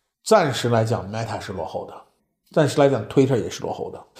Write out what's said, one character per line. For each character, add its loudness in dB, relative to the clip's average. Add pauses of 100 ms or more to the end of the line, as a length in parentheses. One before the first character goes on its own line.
(220)
暂 4
时 -4
来 4
讲， -4
Meta -8
是 -12
落 -8
后 -10
的， -18 (560)
暂 2
时 -2
来 6
讲， 0
Twitter 2
也 -6
是 -10
落 -6
后 -8
的。 -16 (220)